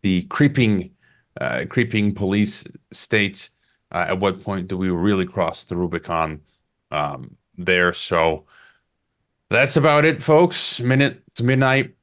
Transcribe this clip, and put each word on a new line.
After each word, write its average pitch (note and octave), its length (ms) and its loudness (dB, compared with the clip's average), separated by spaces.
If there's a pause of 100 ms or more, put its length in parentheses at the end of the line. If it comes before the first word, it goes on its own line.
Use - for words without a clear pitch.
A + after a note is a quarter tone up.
the F#2 220 0
creeping, A#2+ 640 0 (500)
uh, B1 300 -4
creeping A2 440 0
police G#2 500 -2 (280)
state. - 580 -2 (420)
Uh, F2 180 -2
at F#2 100 -2
what F#2+ 240 -2
point F#2+ 240 -6
do F#2 100 -6
we F#2 120 -2
really F#2 360 0
cross F2 380 -4
the F2+ 120 -8
Rubicon, E2 680 -4 (480)
um, C#2+ 460 -8 (220)
there? F2 360 2
So E2 520 -2 (1040)
that's C#3 260 2
about D3 280 4
it, D3+ 180 2
folks. E3 560 2
Minute C3 420 2 (140)
to A#2 80 -4
midnight C3 600 2